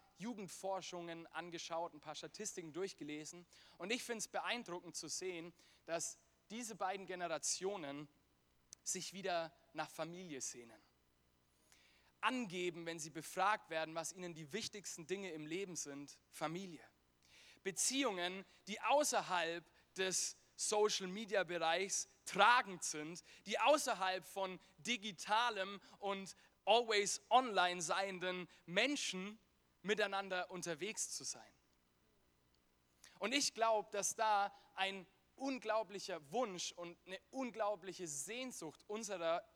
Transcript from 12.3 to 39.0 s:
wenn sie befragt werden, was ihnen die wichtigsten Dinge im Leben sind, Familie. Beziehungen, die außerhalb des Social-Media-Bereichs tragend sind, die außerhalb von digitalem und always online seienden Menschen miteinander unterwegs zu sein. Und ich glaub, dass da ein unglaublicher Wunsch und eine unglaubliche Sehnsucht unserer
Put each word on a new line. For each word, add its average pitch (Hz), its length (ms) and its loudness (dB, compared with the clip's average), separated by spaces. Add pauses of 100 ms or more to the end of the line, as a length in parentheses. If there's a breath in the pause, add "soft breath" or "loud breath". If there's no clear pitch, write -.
wenn 165 120 -6
sie 160 120 -10
befragt 185 600 -2
werden, 160 240 -4
was 165 180 -6
ihnen 175 220 -8
die 151 180 -12
wichtigsten 202 540 -8
Dinge 190 240 -4
im 156 160 -8
Leben 180 300 -6
sind, 143 420 -10 (120)
Familie. 165 540 -6 (800 loud breath)
Beziehungen, 190 840 2 (220 loud breath)
die 208 140 -6
außerhalb 180 840 4 (320 soft breath)
des 185 400 2 (200)
Social-Media-Bereichs 190 1500 2 (160)
tragend 196 580 6
sind, 156 400 -4 (220 loud breath)
die 202 160 0
außerhalb 190 680 4
von 185 320 -4 (200 loud breath)
digitalem 202 1040 0 (180 loud breath)
und 196 360 -4 (300 soft breath)
always 214 560 6 (100)
online 190 500 6
seienden 180 680 0 (160 loud breath)
Menschen 208 760 0 (440)
miteinander 196 680 0
unterwegs 180 600 -4
zu - 120 -6
sein. 113 300 -8 (1700 loud breath)
Und 214 140 0
ich 277 200 2
glaub, 220 380 2
dass 202 240 -2
da 202 360 2 (220 loud breath)
ein 190 320 -2 (300)
unglaublicher 214 840 -2 (140)
Wunsch 208 400 -2
und 175 340 -10
eine 185 140 -10 (100)
unglaubliche 202 800 -4
Sehnsucht 170 800 -6
unserer 190 560 0 (120)